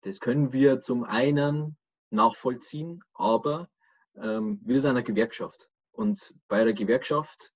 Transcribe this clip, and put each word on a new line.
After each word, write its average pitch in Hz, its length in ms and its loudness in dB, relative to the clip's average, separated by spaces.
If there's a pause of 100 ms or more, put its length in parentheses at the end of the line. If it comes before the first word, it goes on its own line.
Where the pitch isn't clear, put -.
das 98 180 -10
können 131 340 0
wir 131 260 6
zum 120 240 -4
einen 147 720 0 (320)
nachvollziehen, 127 920 -2 (100)
aber, 147 560 -2 (500)
ähm, 107 460 -4
wir 131 160 2
sind 143 80 2
eine 123 140 0
Gewerkschaft. - 680 -4 (220)
Und - 420 -4 (140)
bei 104 160 2
der 113 100 4
Gewerkschaft 127 840 -2